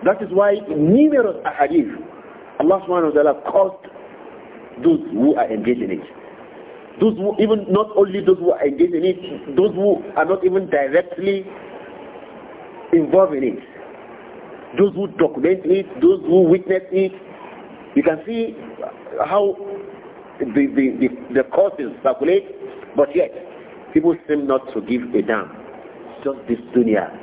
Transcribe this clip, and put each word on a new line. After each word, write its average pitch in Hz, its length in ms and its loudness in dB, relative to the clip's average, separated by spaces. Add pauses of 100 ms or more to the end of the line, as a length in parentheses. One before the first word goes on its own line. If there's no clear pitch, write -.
That 208 180 2
is 196 100 -8
why 202 220 4 (160)
numerous 214 760 4
ahadith, 143 440 0 (720)
Allah 180 280 2
subhanahu 170 280 0
wa 147 80 4
ta'ala 147 180 2 (100)
caused - 360 0 (960)
those 165 160 4 (120)
who 151 240 2
are - 160 0
engaged 110 300 -2
in 95 100 -4
it. 82 120 -6 (1000)
Those 208 160 2
who, 202 220 -2
even 214 320 2
not 214 240 2
only 196 280 2
those 185 140 4
who 175 140 2
are - 140 0
engaged 175 280 2
in 160 100 0
it, 170 520 -4
those 185 200 2
who 190 260 2 (140)
are 156 100 2
not 190 200 0
even 185 240 0
directly 175 760 0 (1500)
involved 165 400 4
in 135 100 -2
it. 117 160 -2 (1160)
Those 196 160 4
who 196 140 -4 (100)
document 170 480 0
it, 190 220 0 (140)
those 196 200 6
who 180 220 4
witness 185 480 2
it. 190 200 0 (840)
You 143 80 4
can 156 220 2
see 226 300 -4 (680)
how 202 300 0 (840)
the, - 60 -4
the, 131 400 2 (160)
the, - 320 -4
the 131 160 2
causes 170 420 0 (120)
circulate, 156 420 2 (500)
but 143 200 2
yet 175 160 0 (640)
people 160 220 4 (120)
seem 147 200 0
not 131 260 0
to 110 80 -4
give 123 200 -2 (140)
a 104 60 2
damn. 104 280 -2 (760)
Just 139 240 -6
this 117 120 -2 (160)
dunya. 107 340 2 (140)